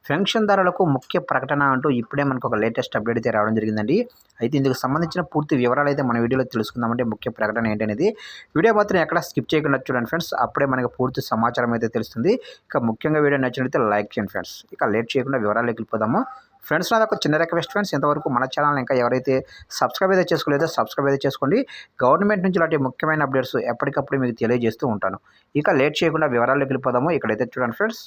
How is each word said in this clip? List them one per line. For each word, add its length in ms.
పెన్షన్దారులకు 760
ముఖ్య 240
ప్రకటన 460
అంటూ 140
ఇప్పుడే 320
మనకు 180
ఒక 140
లేటెస్ట్ 360
అప్‌డేట్ 220
అయితే 140
రావడం 240
జరిగిందండి. 380
అయితే 180
ఇందుకు 240
సంబంధించిన 400
పూర్తి 280
వివరాలు 300
అయితే 180
మన 140
వీడియోలో 220
తెలుసుకుందామండి. 580
ముఖ్య 260
ప్రకటన 340
ఏంటనేది 360
వీడియో 220
మాత్రం 260
ఎక్కడ 220
స్కిప్ 260
చేయకుండా 340
చూడండి 240
ఫ్రెండ్స్, 200
అప్పుడే 280
మనకు 240
పూర్తి 340
సమాచారం 460
అయితే 180
తెలుస్తుంది. 380
ఇక 220
ముఖ్యంగా 380
వీడియో 180
నచ్చినట్లయితే 360
లైక్ 220
చేయండి 200
ఫ్రెండ్స్. 220
ఇక 200
లేట్ 200
చేయకుండా 300
వివరాల్లోకి 360
వెళ్ళిపోదాము. 400
ఫ్రెండ్స్, 240
నాది 160
ఒక 160
చిన్న 180
రిక్వెస్ట్ 320
ఫ్రెండ్స్, 220
ఇంతవరకు 400
మన 80
ఛానల్ 300
ఇంకా 180
ఎవరైతే 320
సబ్స్క్రైబ్ 340
అయితే 180
చేసుకోలేదో 440
సబ్స్క్రైబ్ 340
అయితే 160
చేసుకోండి. 320
గవర్నమెంట్ 420
నుంచి 140
ఇలాంటి 260
ముఖ్యమైన 420
అప్‌డేట్స్ 280
ఎప్పటికప్పుడు 500
మీకు 200
తెలియజేస్తూ 520
ఉంటాను. 240
ఇక 140
లేట్ 180
చేయకుండా 360
వివరాల్లోకి 360
వెళ్ళిపోదాము. 460
ఇక్కడైతే 360
చూడండి 260
ఫ్రెండ్స్ 260